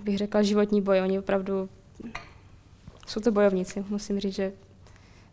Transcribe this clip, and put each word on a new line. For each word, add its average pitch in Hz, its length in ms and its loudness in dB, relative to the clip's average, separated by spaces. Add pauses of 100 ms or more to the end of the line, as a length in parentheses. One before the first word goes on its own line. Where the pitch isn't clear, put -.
bych 202 140 -2
řekla, 208 240 2
životní 208 400 2
boj. 190 200 4
Oni 190 180 0
opravdu 196 500 -2 (1400)
jsou - 140 -8
to 233 100 2
bojovníci. 196 580 2
Musím 208 300 -4
říct, 196 160 -4
že 190 160 -4 (800)